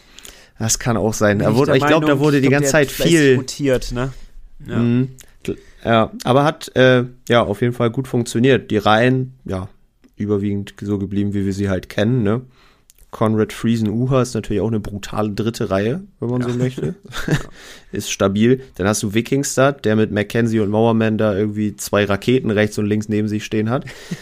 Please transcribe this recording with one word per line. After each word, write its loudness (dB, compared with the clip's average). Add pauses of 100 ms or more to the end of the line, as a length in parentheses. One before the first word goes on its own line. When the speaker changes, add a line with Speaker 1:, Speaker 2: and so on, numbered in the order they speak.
(580)
Speaker 1:
Das -2
kann 0
auch 0
sein. 2
Speaker 2:
Bin 2
Speaker 1:
Da 4
Speaker 2:
ich 4
Speaker 1:
wurde, 4
Speaker 2:
der 4
Speaker 1:
ich 2
glaub, 4
da 2
Speaker 2:
Meinung, 2
Speaker 1:
wurde 4
Speaker 2:
ich 4
Speaker 1:
die 4
Speaker 2:
glaub, 4
Speaker 1:
ganze 0
Speaker 2:
der 4
hat 2
Speaker 1:
Zeit -10
Speaker 2:
fleißig 4
Speaker 1:
viel 6
Speaker 2:
rotiert, -2
ne? -4 (540)
Ja. -8
Speaker 1:
Mhm. 2 (340)
Kl-, -6 (260)
ja, 2 (140)
aber 2
hat, -4
äh, 6 (260)
ja, 4
auf -2
jeden 0
Fall 0
gut -6
funktioniert. 0
Die 0
Reihen, 2
ja, -8 (480)
überwiegend -2
so -2
geblieben, -2
wie -2
wir -2
sie -2
halt -4
kennen, 0
ne? 0 (680)
Conrad 0
Friesen 0
Uha 0
ist -6
natürlich -4
auch 0
eine -2
brutale -6
dritte -4
Reihe, -2 (180)
wenn -6
man -2
Speaker 2:
Ja. -2
Speaker 1:
so -4
möchte. -4 (180)
Speaker 2:
<laughs> -8
Ja. 0 (560)
Speaker 1:
Ist -8
stabil. 2 (140)
Dann -2
hast 0
du -4
Wikingstad, 0
der 2
mit 0
McKenzie 0
und 0
Mowerman 2
da 2
irgendwie -2
zwei 0
Raketen 0
rechts 0
und -2
links -2
neben 0
sich -4
stehen -2
hat. -4 (380)